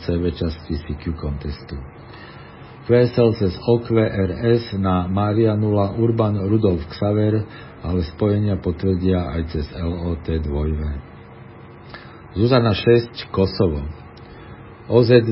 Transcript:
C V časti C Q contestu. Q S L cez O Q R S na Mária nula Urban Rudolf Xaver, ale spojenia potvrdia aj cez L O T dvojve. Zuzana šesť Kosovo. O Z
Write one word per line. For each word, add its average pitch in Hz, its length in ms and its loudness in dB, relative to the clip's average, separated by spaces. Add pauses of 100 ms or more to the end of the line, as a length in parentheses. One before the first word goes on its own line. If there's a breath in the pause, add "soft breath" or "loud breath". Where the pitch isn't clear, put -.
C 87 80 0
V 87 160 0
časti 80 480 -6
C 73 160 -8
Q 78 240 -8
contestu. 71 800 -10 (920 loud breath)
Q 120 160 6
S 120 160 -2
L 113 160 4
cez 92 160 0 (160)
O 120 160 6
Q 113 160 2
R 101 300 0 (260)
S 117 160 -8
na 95 320 0
Mária 104 480 2
nula 104 400 0
Urban 113 480 0
Rudolf 98 480 2
Xaver, 107 560 0 (400 loud breath)
ale 90 160 0
spojenia 104 560 0
potvrdia 90 720 0
aj 82 120 -4 (120)
cez 80 240 -6
L 85 160 -4 (160)
O 82 80 -2
T 80 240 -4
dvojve. 76 560 -4 (1400 loud breath)
Zuzana 117 400 4
šesť - 560 2
Kosovo. 90 560 0 (1040 loud breath)
O 117 160 6
Z 120 160 8 (100)